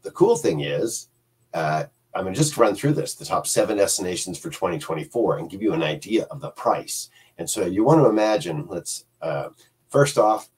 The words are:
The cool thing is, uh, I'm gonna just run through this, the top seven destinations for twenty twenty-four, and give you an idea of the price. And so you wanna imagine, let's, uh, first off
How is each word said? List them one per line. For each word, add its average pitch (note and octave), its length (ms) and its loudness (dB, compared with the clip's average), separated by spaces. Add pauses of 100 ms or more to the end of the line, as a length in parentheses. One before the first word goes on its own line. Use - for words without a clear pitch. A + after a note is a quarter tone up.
The - 80 -12
cool A3+ 260 4
thing - 240 0
is, - 480 -4 (460)
uh, D#2 300 -2 (300)
I'm F#2 100 -4
gonna F#2+ 120 -4
just D3+ 220 0
run A2+ 160 4
through C#3+ 180 0
this, - 220 -2
the - 100 -14
top - 220 -2
seven - 320 0
destinations F2+ 600 -2
for E2 120 -10
twenty F2+ 280 -4
twenty-four, C3+ 600 -2
and E2 100 -10
give G2 140 -10
you A2 100 2
an D#3+ 100 0
idea D#2 420 -2
of - 180 -12
the - 80 -10
price. - 580 -4 (300)
And E3+ 100 -8
so G2+ 160 -4
you F#2+ 180 0
wanna D#3+ 240 8
imagine, G#2+ 600 2
let's, - 380 -10 (160)
uh, D2+ 260 -4 (400)
first C#3 300 4
off A2 400 2